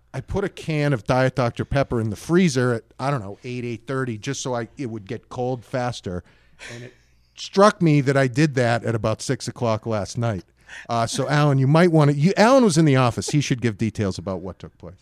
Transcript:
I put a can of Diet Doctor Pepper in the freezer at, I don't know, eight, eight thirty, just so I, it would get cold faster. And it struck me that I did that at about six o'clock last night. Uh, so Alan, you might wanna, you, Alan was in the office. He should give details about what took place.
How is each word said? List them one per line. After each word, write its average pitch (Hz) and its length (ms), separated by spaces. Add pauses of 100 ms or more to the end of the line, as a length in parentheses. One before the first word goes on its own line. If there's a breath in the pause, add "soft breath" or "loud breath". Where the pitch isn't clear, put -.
(140)
I 123 60
put 190 240
a 185 60
can 147 420
of 123 120
Diet 131 300
Doctor 120 300
Pepper 135 360
in 110 100
the 95 60
freezer 131 580
at, 113 100 (160)
I 135 100
don't 143 100
know, 98 220
eight, 123 220
eight 120 220
thirty, 131 320
just 135 240
so 131 120
I, 120 220
it 135 140
would 110 180
get 117 220
cold 127 340
faster. 117 580 (520 loud breath)
And 120 100
it - 100 (420 loud breath)
struck - 440
me 151 220
that 131 140
I 135 120
did 139 280
that 117 280
at 113 100
about 110 280
six - 260
o'clock 113 380
last 107 320
night. 113 260 (440 loud breath)
Uh, 117 180
so 123 220
Alan, 147 300
you 135 80
might 165 260
wanna, 151 200
you, 147 240
Alan 240 280
was 175 120
in 165 80
the 139 120
office. 120 340
He 147 100
should 131 220
give 110 160
details 104 400
about 92 220
what 90 180
took - 180
place. 90 260